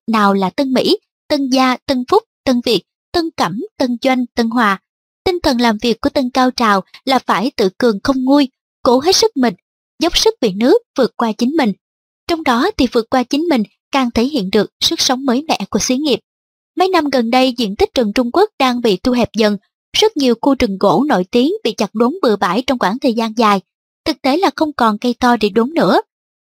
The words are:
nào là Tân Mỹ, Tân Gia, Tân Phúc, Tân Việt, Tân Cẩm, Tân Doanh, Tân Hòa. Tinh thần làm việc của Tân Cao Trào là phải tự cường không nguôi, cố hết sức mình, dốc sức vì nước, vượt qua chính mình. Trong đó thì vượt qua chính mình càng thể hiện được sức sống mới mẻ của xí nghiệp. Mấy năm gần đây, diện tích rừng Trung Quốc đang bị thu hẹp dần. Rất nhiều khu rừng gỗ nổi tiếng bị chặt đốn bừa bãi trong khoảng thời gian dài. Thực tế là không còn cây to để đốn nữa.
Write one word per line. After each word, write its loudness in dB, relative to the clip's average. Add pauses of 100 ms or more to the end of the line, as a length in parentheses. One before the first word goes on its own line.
nào 2
là 0
Tân -2
Mỹ, 0 (300)
Tân -2
Gia, 2 (100)
Tân -2
Phúc, 2 (220)
Tân 0
Việt, 0 (300)
Tân -2
Cẩm, -4 (180)
Tân -2
Doanh, 0
Tân -4
Hòa. 0 (440)
Tinh 0
thần 0
làm 0
việc -2
của -2
Tân -2
Cao 0
Trào 0 (200)
là 0
phải -2
tự 0 (100)
cường 0
không 0
nguôi, 2 (340)
cố 2
hết 2
sức 0
mình, 0 (440)
dốc -2
sức 2
vì 0
nước, 2 (160)
vượt -2
qua -2
chính -2
mình. 0 (560)
Trong -4
đó 0
thì 2
vượt -2
qua 0
chính -4
mình 0 (300)
càng 0
thể 0
hiện -4
được 0 (100)
sức -2
sống -2
mới 0
mẻ -2 (120)
của -2
xí -2
nghiệp. -2 (560)
Mấy 0
năm 0
gần 0
đây, 2
diện -4
tích -2
rừng 0
Trung -2
Quốc 2
đang 0
bị 2
thu -2
hẹp 0
dần. 0 (400)
Rất 2
nhiều 2
khu 2
rừng -2
gỗ 2
nổi 0
tiếng 2 (120)
bị -2
chặt -6
đốn 0
bừa 2
bãi -2
trong -2
khoảng -2
thời 0
gian -4
dài. 2 (440)
Thực -4
tế 0
là 0
không -2
còn 0
cây -2
to 2
để -2
đốn -2
nữa. 2 (460)